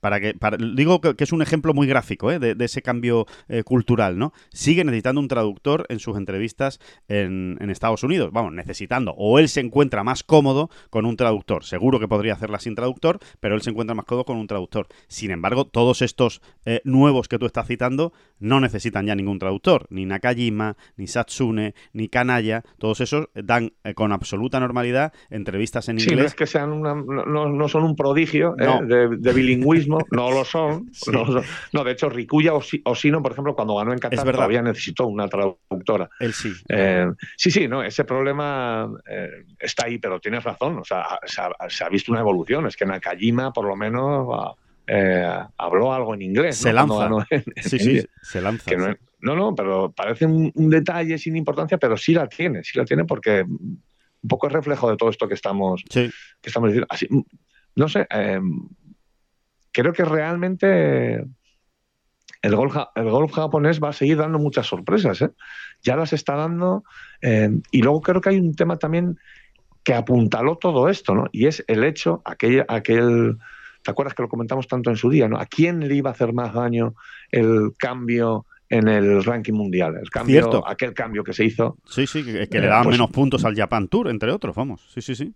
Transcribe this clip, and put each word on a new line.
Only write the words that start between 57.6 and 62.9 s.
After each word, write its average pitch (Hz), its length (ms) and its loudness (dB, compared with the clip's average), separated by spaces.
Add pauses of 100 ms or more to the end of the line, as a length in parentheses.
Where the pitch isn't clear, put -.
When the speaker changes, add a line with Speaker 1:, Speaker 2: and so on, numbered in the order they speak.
Speaker 2:
no 151 140 2
sé, - 200 0
eh, 101 300 -2 (1300)
creo 147 220 0
que 175 120 0
realmente 160 1160 0 (1160)
el 104 140 2
golf 131 180 2
ja-, 139 220 -4